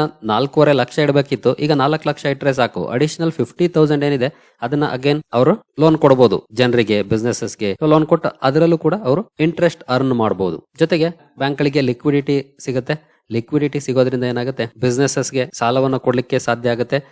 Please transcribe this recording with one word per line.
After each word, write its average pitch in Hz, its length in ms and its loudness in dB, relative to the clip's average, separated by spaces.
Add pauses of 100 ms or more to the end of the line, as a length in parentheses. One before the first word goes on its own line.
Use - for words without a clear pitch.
(240)
ನಾಲ್ಕೂವರೆ 135 500 2
ಲಕ್ಷ 123 260 -2
ಇಡಬೇಕಿತ್ತು, 139 560 0
ಈಗ 151 160 -2
ನಾಲ್ಕು 147 380 0
ಲಕ್ಷ - 160 -6
ಇಟ್ರೆ 139 280 -2
ಸಾಕು, 117 320 -2
ಅಡಿಷನಲ್ 151 460 -2
ಫಿಫ್ಟಿ - 360 -2
ತೌಸಂಡ್ 151 380 2
ಏನಿದೆ 143 560 -4
ಅದನ್ನ 147 220 -2 (140)
again 143 360 -2
ಅವರು 143 460 0
ಲೋನ್ 156 180 6
ಕೊಡ್ಬೋದು 127 560 4
ಜನರಿಗೆ, 113 500 2
ಬಿಸಿನೆಸ್ಸೆಸ್‌ಗೆ. 110 680 -4
So, 151 180 -2
ಲೋನ್ 156 160 4
ಕೊಟ್ಟು 165 240 0 (120)
ಅದರಲ್ಲೂ 160 360 2
ಕೂಡ 160 160 -2 (100)
ಅವರು 143 360 -2
ಇಂಟ್ರೆಸ್ಟ್ 165 500 -2
ಅರ್ನ್ 127 240 0
ಮಾಡ್ಬೋದು. 95 540 -2 (120)
ಜೊತೆಗೆ 165 300 0 (280)
ಬ್ಯಾಂಕ್‌ಗಳಿಗೆ 143 440 -2
ಲಿಕ್ವಿಡಿಟಿ 139 760 -2
ಸಿಗುತ್ತೆ, 131 540 -6 (180)
ಲಿಕ್ವಿಡಿಟಿ 143 480 -2
ಸಿಗೋದ್ರಿಂದ 127 440 -2
ಏನಾಗುತ್ತೆ, 123 560 -4
ಬಿಸಿನೆಸ್ಸೆಸ್‌ಗೆ 127 720 -2
ಸಾಲವನ್ನ 131 440 0
ಕೊಡ್ಲಿಕ್ಕೆ 127 420 -2
ಸಾಧ್ಯ 120 300 -2
ಆಗುತ್ತೆ. 120 300 -2 (120)